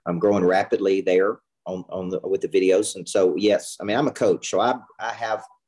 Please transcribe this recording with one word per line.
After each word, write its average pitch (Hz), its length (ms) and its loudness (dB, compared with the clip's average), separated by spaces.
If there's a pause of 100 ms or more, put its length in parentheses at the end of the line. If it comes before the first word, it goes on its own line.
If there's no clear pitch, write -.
I'm 85 140 -2
growing 101 260 2
rapidly 98 560 2
there 95 380 2 (260)
on, 92 240 -8
on 92 180 -6
the, 92 160 -4
with 95 160 -2
the 92 80 -4
videos. 92 480 2
And 90 140 -12
so, 92 260 2
yes, 101 460 0
I - 20 -8
mean, 104 140 -2
I'm 143 100 0
a - 60 -2
coach, 95 360 0
so 95 120 0
I, 123 140 0 (220)
I 113 140 -6
have 110 320 -6 (240)